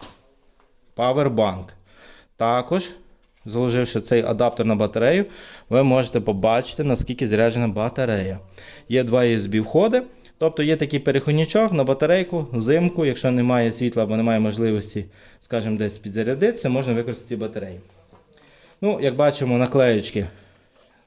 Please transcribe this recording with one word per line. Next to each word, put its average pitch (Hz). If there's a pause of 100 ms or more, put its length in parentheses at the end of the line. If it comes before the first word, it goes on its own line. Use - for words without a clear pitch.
(920)
павербанк. 117 (640)
Також, 120 (560)
заложивши 120
цей 117
адаптер 113
на 110
батарею, 117 (440)
ви 123
можете 127
побачити, 110
наскільки 123
заряджена 113
батарея. 104 (500)
Є 127
два 117
U 120
S -
B 101
входи, 226 (340)
тобто 160
є 156
такий 147
переходничок 156
на 147
батарейку, 151
взимку, 160
якщо 127
немає 123
світла 117
або 110
немає 113
можливості, 107 (340)
скажімо, 110
десь 104
підзарядитися, 135
можна 127
використати 117
ці 120
батареї. 95 (1040)
Ну, 202
як 131
бачимо, 135
наклеючки 123 (800)